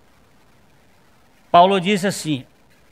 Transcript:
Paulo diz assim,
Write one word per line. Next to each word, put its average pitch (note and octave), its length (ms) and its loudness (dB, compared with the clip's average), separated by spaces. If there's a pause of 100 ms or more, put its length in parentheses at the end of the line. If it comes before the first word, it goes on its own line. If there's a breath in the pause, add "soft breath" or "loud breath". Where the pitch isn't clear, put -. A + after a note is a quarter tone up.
(1500)
Paulo F#3 300 4
diz F#3+ 240 -2
assim, D#3 400 -6 (460)